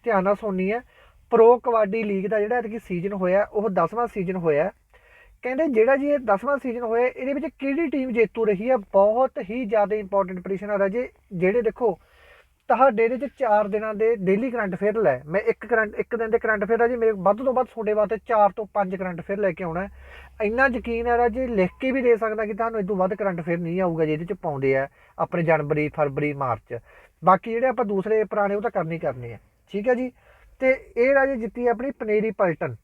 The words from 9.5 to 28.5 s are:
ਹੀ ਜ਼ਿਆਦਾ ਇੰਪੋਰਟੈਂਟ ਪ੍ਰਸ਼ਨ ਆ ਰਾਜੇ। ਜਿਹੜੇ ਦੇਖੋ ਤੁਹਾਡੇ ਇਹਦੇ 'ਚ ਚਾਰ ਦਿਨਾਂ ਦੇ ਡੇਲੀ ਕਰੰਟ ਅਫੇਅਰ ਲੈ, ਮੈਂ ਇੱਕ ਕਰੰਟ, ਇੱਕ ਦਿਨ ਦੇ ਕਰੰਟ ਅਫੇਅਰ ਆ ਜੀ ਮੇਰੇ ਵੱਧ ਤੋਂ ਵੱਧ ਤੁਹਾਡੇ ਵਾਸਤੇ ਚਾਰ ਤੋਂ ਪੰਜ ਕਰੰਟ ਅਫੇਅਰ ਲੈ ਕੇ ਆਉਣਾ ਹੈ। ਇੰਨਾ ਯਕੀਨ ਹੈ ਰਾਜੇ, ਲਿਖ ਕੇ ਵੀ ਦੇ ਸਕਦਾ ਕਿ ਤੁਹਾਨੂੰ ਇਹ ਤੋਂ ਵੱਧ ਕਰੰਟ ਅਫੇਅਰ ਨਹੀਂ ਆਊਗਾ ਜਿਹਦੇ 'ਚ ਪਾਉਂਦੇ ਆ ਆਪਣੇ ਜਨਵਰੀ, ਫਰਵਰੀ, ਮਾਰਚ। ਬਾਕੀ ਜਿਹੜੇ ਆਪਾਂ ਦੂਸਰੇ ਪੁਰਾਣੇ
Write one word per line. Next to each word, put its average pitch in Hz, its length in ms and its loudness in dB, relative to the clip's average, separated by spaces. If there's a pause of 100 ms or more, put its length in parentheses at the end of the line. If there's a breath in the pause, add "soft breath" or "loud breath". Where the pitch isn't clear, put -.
ਹੀ 247 140 -6
ਜ਼ਿਆਦਾ 208 320 0
ਇੰਪੋਰਟੈਂਟ 190 440 -2
ਪ੍ਰਸ਼ਨ 196 300 -8
ਆ 202 80 -2
ਰਾਜੇ। 202 300 -2 (260)
ਜਿਹੜੇ 190 280 2
ਦੇਖੋ 214 360 -2 (680 soft breath)
ਤੁਹਾਡੇ 226 360 4
ਇਹਦੇ 240 140 0
'ਚ 262 100 -6 (100)
ਚਾਰ 214 300 2
ਦਿਨਾਂ 214 260 -2
ਦੇ 220 220 2
ਡੇਲੀ 202 340 0
ਕਰੰਟ 208 240 -4
ਅਫੇਅਰ 202 220 0
ਲੈ, 151 300 2
ਮੈਂ 180 140 0
ਇੱਕ 220 260 -2
ਕਰੰਟ, 220 280 0
ਇੱਕ 214 220 -4
ਦਿਨ 226 140 -4
ਦੇ 233 80 2
ਕਰੰਟ 214 260 0
ਅਫੇਅਰ 226 160 0
ਆ 233 80 4
ਜੀ 247 80 -2
ਮੇਰੇ 226 220 2
ਵੱਧ 208 260 2
ਤੋਂ 262 100 2
ਵੱਧ 247 120 0
ਤੁਹਾਡੇ 214 260 -4
ਵਾਸਤੇ 214 240 0 (100)
ਚਾਰ 208 300 4
ਤੋਂ 214 180 -8
ਪੰਜ 190 220 -2
ਕਰੰਟ 180 240 -8
ਅਫੇਅਰ 196 180 -6
ਲੈ 196 140 0
ਕੇ 185 120 -10
ਆਉਣਾ 170 180 -4
ਹੈ। 202 60 -8 (540 loud breath)
ਇੰਨਾ 233 240 2
ਯਕੀਨ 233 400 -2
ਹੈ 240 100 2
ਰਾਜੇ, 240 300 0
ਲਿਖ 196 240 0 (100)
ਕੇ 262 120 0
ਵੀ 262 100 0
ਦੇ 233 140 6
ਸਕਦਾ 220 300 -4
ਕਿ 214 80 -8
ਤੁਹਾਨੂੰ 226 260 -4
ਇਹ 185 60 -4
ਤੋਂ 202 100 -4
ਵੱਧ 185 180 0
ਕਰੰਟ 196 260 -4
ਅਫੇਅਰ 170 180 -4
ਨਹੀਂ 175 220 -4
ਆਊਗਾ 165 240 0
ਜਿਹਦੇ 151 200 -2
'ਚ 185 180 -8
ਪਾਉਂਦੇ 135 340 0
ਆ 135 100 0 (320 soft breath)
ਆਪਣੇ 170 240 -2
ਜਨਵਰੀ, 151 460 0
ਫਰਵਰੀ, 143 460 -2
ਮਾਰਚ। 123 440 -6 (440 soft breath)
ਬਾਕੀ 185 300 2
ਜਿਹੜੇ 233 140 0
ਆਪਾਂ 247 180 0
ਦੂਸਰੇ 208 400 0
ਪੁਰਾਣੇ 202 300 -2